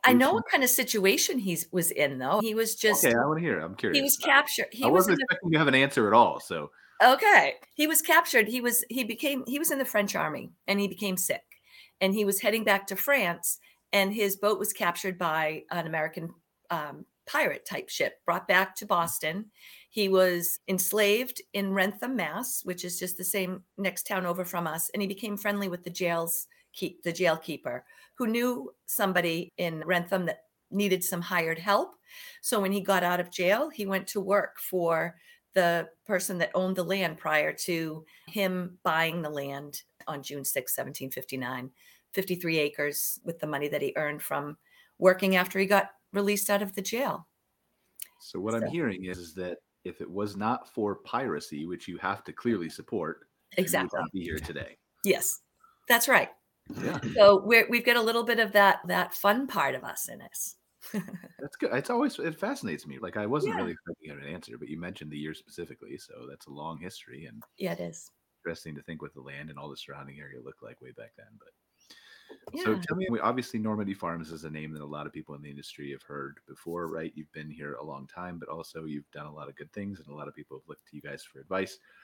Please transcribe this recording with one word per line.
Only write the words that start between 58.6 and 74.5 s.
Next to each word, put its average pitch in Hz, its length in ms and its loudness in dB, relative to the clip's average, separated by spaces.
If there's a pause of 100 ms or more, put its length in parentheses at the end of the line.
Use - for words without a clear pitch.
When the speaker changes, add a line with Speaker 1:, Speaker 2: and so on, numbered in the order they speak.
Speaker 1:
that 180 280 0
fun 226 320 2
part 147 280 0
of 127 100 -8
us - 240 -8
in 120 120 -14
us. - 360 -12 (360)
<laughs> 196 100 -4 (380)
Speaker 2:
That's - 160 -12
good. - 160 -2
It's 135 180 -2
always, 247 280 0
it 156 200 -6
fascinates - 480 -6
me. 107 120 -14
Like, 107 180 -10
I 107 100 -2
wasn't 143 280 -2
Speaker 1:
Yeah. - 60 -4
Speaker 2:
really 85 120 -4
expecting 80 380 -14
an 71 120 -16
answer, 73 360 -14
but - 100 -12
you 78 100 -10
mentioned 85 320 -12
the 76 80 -12
year 78 160 -8
specifically, - 640 -16
so - 300 -20
that's 69 180 -20
a 73 60 -20
long 76 260 -12
history, 80 480 -16
and - 160 -20 (160)
Speaker 1:
Yeah, 180 140 -6
it 175 80 -10
is. 170 300 -14 (320)
Speaker 2:
interesting 80 340 -10
to 71 60 -16
think 78 200 -14
with 76 120 -14
the 69 60 -20
land 69 300 -16
and 71 80 -18
all 73 100 -16
the 69 80 -16
surrounding 71 440 -18
area 67 200 -18
looked - 220 -18
like - 180 -20
way 131 120 -20
back 110 240 -20
then. 110 100 -20 (120)
But - 1200 -18
so 110 100 0
Speaker 1:
Yeah. 175 140 -4
Speaker 2:
tell 156 100 -6
me, 185 140 -6
we, 117 80 -2
obviously 117 400 -4
Normandy 107 360 -4
Farms 85 360 -8
is 80 140 -14
a 80 60 -12